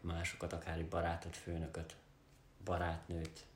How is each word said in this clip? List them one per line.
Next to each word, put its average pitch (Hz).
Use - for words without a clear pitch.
másokat, 85
akár 82
egy 82
barátot, 82
főnököt, 80
barátnőt, 85